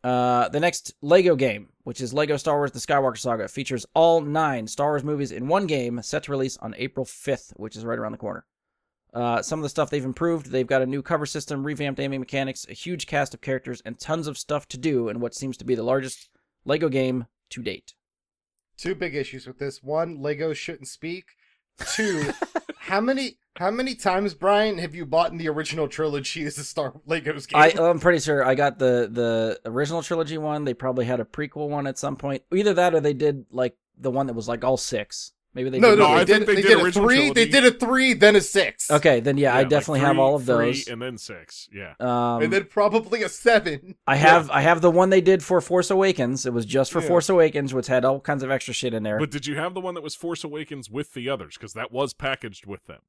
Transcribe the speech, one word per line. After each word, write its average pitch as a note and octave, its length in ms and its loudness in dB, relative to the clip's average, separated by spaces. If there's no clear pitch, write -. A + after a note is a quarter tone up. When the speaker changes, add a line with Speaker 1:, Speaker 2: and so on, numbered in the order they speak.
Speaker 1:
Uh, B2 460 2
the D#3 120 -2
next - 420 -2
Lego E3+ 340 4
game, G#2+ 320 -4
which B2 160 -12
is B2 140 -8
Lego D3 240 0
Star D3+ 180 0
Wars C#3+ 160 -2
The D3 60 -14
Skywalker C3+ 400 0
Saga, A2+ 300 -4
features B2+ 360 -8
all E3 280 4
nine D3 440 -2
Star C#3+ 260 -2
Wars C#3 120 -4
movies C#3+ 260 -4
in A#2+ 160 -10
one F#3+ 200 0
game, A#2+ 360 -4
set C#3+ 220 -6
to C#3+ 60 -14
release C3+ 280 -4
on - 200 -12
April C3 260 -6
fifth, - 520 -8
which A2 200 -12
is A2 80 -14
right A#2 140 -4
around A2 140 -6
the A2+ 60 -14
corner. G2 280 -10
Uh, A#2+ 300 -2
some D#3 160 -6
of D#3 60 -6
the C#3+ 40 -6
stuff C#3+ 220 -2
they've C#3+ 140 -4
improved, D#3+ 420 -4
they've B2+ 220 -2
got C3+ 140 2
a B2+ 40 0
new C3+ 160 -6
cover D3+ 240 -4
system, C#3+ 400 -8
revamped C#3+ 340 -6
aiming C#3 200 -6
mechanics, C3+ 500 -6
a - 20 -16
huge E3+ 340 -10
cast C#3+ 280 -4
of - 60 -20
characters, B2+ 440 -8
and A#2 140 -14
tons D#3+ 280 -6
of D3 120 -10
stuff - 300 -6
to - 100 -16
do B2+ 300 0
in A#2 120 -6
what A#2+ 140 -6
seems C3+ 240 -10
to - 60 -18
be C3 100 0
the A2+ 80 -4
largest C3 480 -4
Lego D#3 240 0
game B2+ 380 -2
to B2 120 -14
date. - 320 -12
Speaker 2:
Two F3 160 -6
big D#3 200 -6
issues C3 320 -8
with B2+ 120 -18
this. C#3 240 -8
One, D#3 400 -4
Lego D3 320 -4
shouldn't D3 340 -12
speak. D#3+ 360 -12
Two, F#3+ 360 -2
Speaker 1:
<laughs> - 240 -8
Speaker 2:
how G3 220 -2
many, C4 380 -2
how F#3 160 0
many B3+ 240 -4
times, F#3+ 380 0
Brian, G#3 440 2
have D#3+ 160 -8
you E3+ 100 -10
bought D#3+ 280 0
in E3 60 -10
the E3 100 -4
original D3+ 400 -4
trilogy D3 560 -6
as D3 120 -8
a C#3+ 80 -10
Star C#3 280 -6
Legos D3+ 400 -4
game? D#3 120 2
Speaker 1:
I, E3 120 10
I'm E3+ 160 4
pretty E3 220 4
sure C#3+ 240 0
I C3 100 4
got C#3+ 240 0
the, B2 320 2
the A2+ 580 -2
original D3 360 -4
trilogy D#3+ 340 -4
one. D3+ 260 -4
They B2+ 100 -2
probably B2+ 320 -2
had B2 120 -2
a A2 60 -4
prequel D3+ 440 -8
one C#3+ 200 -4
at C3+ 100 -10
some C#3+ 160 -6
point. C#3 300 -8
Either G3+ 200 2
that F3 200 4
or D#3 60 6
they D3 140 2
did, C#3 360 0
like, B2 260 -2
the B2+ 120 -4
one C3+ 180 -2
that A#2+ 60 -6
was, A2+ 120 -6
like, A#2+ 160 -4
all B2+ 140 2
six. - 560 -8
Maybe B2+ 160 -6
they C3+ 120 -2
Speaker 2:
No, A3+ 100 8
Speaker 1:
did G#3 80 6
Speaker 2:
no, G#3 120 8
Speaker 3:
No, - 40 6
Speaker 2:
they E3+ 60 6
Speaker 3:
I F3+ 40 4
Speaker 2:
did, F#3 100 4
Speaker 3:
think G#3+ 120 4
they G#3 80 4
Speaker 2:
they G3 80 2
Speaker 3:
did G3 60 4
Speaker 2:
did G#3+ 100 10
a F3 60 4
Speaker 3:
original G3+ 240 2
Speaker 2:
three, B3+ 80 6
they A#3 160 4
Speaker 3:
trilogy. D3+ 40 -6
Speaker 2:
did C4 140 6
a B3 80 8
three, B3+ 420 2
then G#3 220 8
a F#3+ 40 8
six. - 480 -2
Speaker 1:
Okay, D3 300 4
then C3+ 180 0
yeah, C#3 140 4
I A#2+ 40 2
Speaker 3:
Yeah, B2+ 80 6
like, C3 60 2
Speaker 1:
definitely C#3+ 300 2
have C#3 160 4
Speaker 3:
three, C3+ 80 2
Speaker 1:
all C#3 140 4
of C3 80 -4
Speaker 3:
three, A#2+ 220 4
Speaker 1:
those. A#2+ 200 -2
Speaker 3:
and A#2 160 -10
then B2+ 160 -8
six, - 560 -18
yeah. F#2 240 -14
Speaker 1:
Um, A#2+ 460 0
Speaker 2:
And E3 80 0
then G3 140 0
probably G#3 580 0
a F#3 40 -4
seven. F#3 680 0
Speaker 1:
I C#3 80 4
have, D#3 320 8
Speaker 3:
Yeah. C#3+ 80 -4
Speaker 1:
I C#3+ 60 4
have E3 200 6
the F3 120 6
one F#3 180 6
they F#3+ 100 6
did F3+ 220 4
for F3+ 180 2
Force F3+ 300 0
Awakens. E3 560 0
It B2 60 -4
was A#2 120 -2
just C3 280 0
for E3 80 0
Speaker 2:
Yeah. D#3 80 -4
Speaker 1:
Force E3+ 200 4
Awakens, D3+ 460 4
which B2+ 140 -2
had B2+ 160 2
all C3+ 160 2
kinds C#3 240 -4
of C3 80 -6
extra B2+ 200 -4
shit A#2 220 -4
in A2 80 -4
there. G#2+ 160 -2
Speaker 3:
But D3+ 140 -2
did C#3+ 120 -8
you C#3+ 120 -6
have F3 180 -6
the F#3+ 60 -8
one F3+ 140 -8
that D#3 100 -12
was D#3 100 -10
Force E3+ 300 -8
Awakens D3 440 -12
with C3 260 -8
the B2+ 140 -8
others? G2 280 -8
'Cause - 160 -16
that A2+ 180 -10
was C3 240 -4
packaged C3 520 -8
with G2 200 -14
them - 220 -20